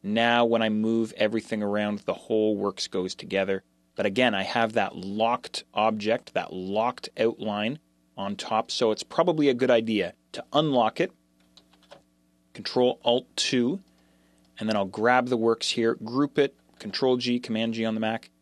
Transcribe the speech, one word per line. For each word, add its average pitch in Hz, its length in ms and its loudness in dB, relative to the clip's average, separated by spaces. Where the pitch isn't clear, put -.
Now 117 420 4
when 113 160 2
I 110 80 2
move 110 480 0
everything 107 460 -2
around, 104 420 -2
the - 80 -2
whole 107 420 0
works 98 300 -4
goes 92 300 -6
together. 95 480 -2
But 101 100 -4
again, 107 300 2
I 98 80 -2
have 113 300 0
that 104 220 0
locked 107 680 -2
object, 107 640 0
that 87 180 -4
locked 101 560 -4
outline 104 600 -2
on 98 200 -6
top, - 340 -2
so 113 220 2
it's 107 100 -4
probably 156 480 2
a 123 60 4
good 123 160 2
idea 113 420 2
to - 200 -12
unlock 135 460 2
it, 170 120 0
Control 123 500 0
Alt 120 220 2
two, 131 460 0
and 110 100 -4
then 107 80 2
I'll 98 80 0
grab 123 440 2
the 123 60 2
works 113 360 0
here, 113 240 0
group 131 420 -2
it, 139 160 2
Control 127 400 0
G, 120 220 -2
Command 113 340 -4
G 113 120 -4
on 110 100 -2
the 110 40 -4
Mac 110 300 -4